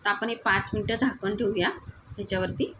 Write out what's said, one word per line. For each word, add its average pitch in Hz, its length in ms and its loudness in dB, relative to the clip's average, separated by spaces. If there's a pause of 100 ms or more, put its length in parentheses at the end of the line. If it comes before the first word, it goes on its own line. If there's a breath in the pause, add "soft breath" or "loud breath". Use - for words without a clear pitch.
तर 208 40 2
आपण 202 200 0
हे 233 60 0
पाच 202 400 0
मिनटं 214 200 0
झाकण 214 420 0
ठेवूया 196 320 2 (480)
ह्याच्यावरती. 190 640 -2